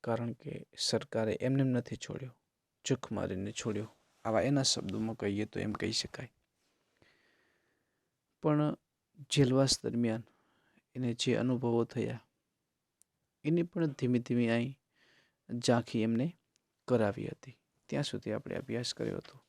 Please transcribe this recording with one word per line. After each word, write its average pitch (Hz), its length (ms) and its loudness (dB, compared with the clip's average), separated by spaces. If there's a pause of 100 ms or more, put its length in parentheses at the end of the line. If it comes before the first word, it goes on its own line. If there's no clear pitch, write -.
કારણ 117 300 0
કે - 180 -12 (280)
સરકારે 110 600 0
એમનેમ 131 300 4
નથી 123 320 -2
છોડ્યો, - 300 -10 (520)
જુખ - 260 0
મારીને 98 420 -4
છોડ્યો, 107 360 -4 (360)
આવા 110 240 2
એના 139 220 4
શબ્દોમાં 110 480 -4
કહીએ 104 260 0
તો 101 140 -10
એમ 104 140 -2
કહી - 180 -4
શકાય. - 400 -8 (2000)
પણ 151 340 2 (520)
જેલવાસ 131 520 6
દરમિયાન 117 420 0 (720)
એને 127 180 -2
જે 113 260 2
અનુભવો 117 460 2
થયા 117 380 -4 (1200)
એની 170 240 2
પણ 165 240 0
ધીમે 123 260 2
ધીમે 120 320 2
અહીં 120 240 0 (760)
ઝાંખી 120 540 2
એમને 117 240 2 (600)
કરાવી 107 460 2
હતી. - 280 -18 (280)
ત્યાં 143 140 -2
સુધી - 300 -4
આપણે - 220 -6
અભ્યાસ 120 380 -4
કર્યો - 280 -4
હતો. - 140 -20 (140)